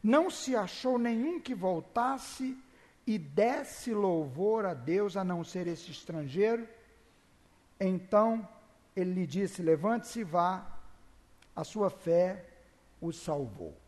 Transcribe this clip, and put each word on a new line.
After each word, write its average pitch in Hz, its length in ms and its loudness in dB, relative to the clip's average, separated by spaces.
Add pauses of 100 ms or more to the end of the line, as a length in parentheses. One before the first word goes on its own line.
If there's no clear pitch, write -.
Não 294 260 6
se 262 240 -4
achou 240 460 0
nenhum 240 400 0
que 254 160 -6
voltasse 240 1000 -2 (480)
e 214 120 0
desse 214 760 0
louvor 190 720 2
a 180 80 -2
Deus, 170 420 0
a 190 80 0
não 175 220 -2
ser 180 220 -6
esse 170 240 -8
estrangeiro?' 180 760 -2 (1120)
Então 208 640 4 (480)
ele 185 200 0
lhe 180 140 0
disse: 180 340 -2
'Levante-se 202 580 2
e 220 60 -4
vá, 180 480 0 (800)
a 160 80 -6
sua 202 260 0
fé 180 560 2 (540)
o 165 140 -4
salvou.' 110 600 -6 (140)